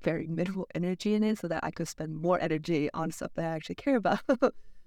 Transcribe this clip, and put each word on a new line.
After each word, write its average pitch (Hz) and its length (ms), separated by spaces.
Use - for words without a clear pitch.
very 160 260
minimal 180 480
energy 180 400
in 214 80
it 214 160
so 170 100
that 160 140
I - 80
could - 180
spend 156 280
more 175 240
energy 156 540
on 160 160
stuff - 240
that 165 100
I 165 100
actually 160 200
care 277 220
about. 196 320
<laughs> 262 260